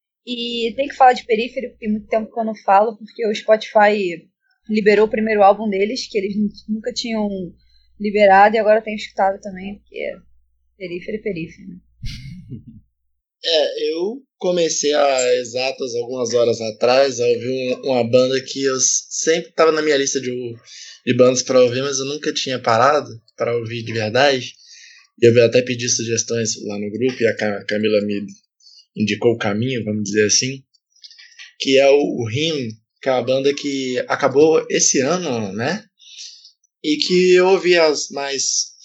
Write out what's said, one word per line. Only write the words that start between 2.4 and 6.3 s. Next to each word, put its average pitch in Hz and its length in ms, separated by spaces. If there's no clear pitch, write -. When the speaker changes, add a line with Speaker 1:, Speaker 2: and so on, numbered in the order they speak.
Speaker 1:
não 220 120
falo, 214 420
porque - 300
o 214 60
Spotify 208 960
liberou 214 380
o 214 40
primeiro 220 340
álbum 208 260
deles, 208 400
que 233 80
eles 196 180